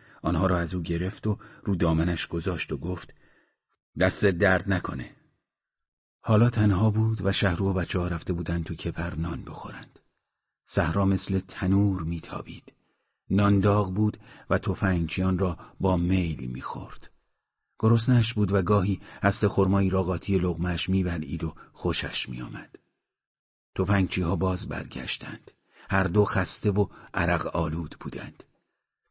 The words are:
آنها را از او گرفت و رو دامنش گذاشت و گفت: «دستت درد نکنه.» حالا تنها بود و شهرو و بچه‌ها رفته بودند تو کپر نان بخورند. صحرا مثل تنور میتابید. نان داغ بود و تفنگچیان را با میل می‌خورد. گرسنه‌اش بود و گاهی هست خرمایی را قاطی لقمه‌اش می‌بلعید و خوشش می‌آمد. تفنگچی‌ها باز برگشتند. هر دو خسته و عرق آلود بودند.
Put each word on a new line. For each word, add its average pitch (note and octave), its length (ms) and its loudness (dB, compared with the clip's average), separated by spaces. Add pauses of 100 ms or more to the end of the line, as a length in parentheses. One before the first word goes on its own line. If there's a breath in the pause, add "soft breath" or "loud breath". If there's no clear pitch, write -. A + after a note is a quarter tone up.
(220 soft breath)
آنها F2 260 0
را F2+ 100 2
از E2+ 160 -4
او F2+ 80 -2
گرفت E2+ 460 -4
و G#2+ 120 0 (240 loud breath)
رو G2+ 120 0
دامنش E2 520 2
گذاشت E2+ 440 -4
و D2 60 -4
گفت: E2+ 360 -8 (880)
«دستت F#2+ 380 2
درد F#2 360 2
نکنه.» - 420 -6 (1040)
حالا A2+ 280 4
تنها G#2+ 400 4
بود G#2+ 360 0
و G2 60 2
شهرو F#2+ 380 0
و F#2+ 40 0
بچه‌ها F2+ 340 -2
رفته F2 260 -4
بودند E2+ 300 -2
تو E2 120 -8
کپر F2 400 -6
نان D#2+ 280 -6
بخورند. - 560 -16 (680)
صحرا F#2+ 380 2
مثل F#2+ 340 2
تنور G2 640 0
میتابید. - 680 -8 (560)
نان G2+ 300 4
داغ G2+ 340 2
بود G#2 240 0 (320 loud breath)
و F#2 80 2
تفنگچیان F#2 800 0
را F2+ 200 0 (220 loud breath)
با F#2 180 2
میل E2+ 500 0
می‌خورد. - 640 -10 (680)
گرسنه‌اش A2+ 540 4
بود G2+ 180 2
و G2 100 4
گاهی G2 400 2 (220 loud breath)
هست G2+ 240 4
خرمایی G2 420 4
را F#2+ 140 2
قاطی F2+ 340 0
لقمه‌اش F2 520 -2
می‌بلعید E2+ 540 -2
و D#2+ 120 -6 (180 loud breath)
خوشش - 560 -4
می‌آمد. A#1+ 460 -12 (1000)
تفنگچی‌ها F#2 600 0
باز F2+ 320 -2
برگشتند. - 840 -10 (380 soft breath)
هر F#2+ 140 2
دو F#2+ 220 4
خسته - 460 0
و G2 160 2 (260 loud breath)
عرق E2+ 420 0
آلود D#2+ 440 -4
بودند. - 440 -12 (680)